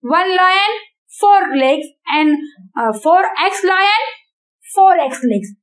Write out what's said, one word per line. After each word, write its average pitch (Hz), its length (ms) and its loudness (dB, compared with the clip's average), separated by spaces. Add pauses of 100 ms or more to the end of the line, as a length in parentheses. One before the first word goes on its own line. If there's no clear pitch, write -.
One 339 320 0
lion, 381 400 0 (440)
four 403 200 4 (220)
legs 294 260 0 (300)
and, 302 180 2 (440)
uh, 226 120 -2 (140)
four 349 160 4 (240)
x 392 240 -4
lion, 392 340 0 (600)
four 381 280 2 (140)
x 254 260 -8
legs। 202 180 -4 (140)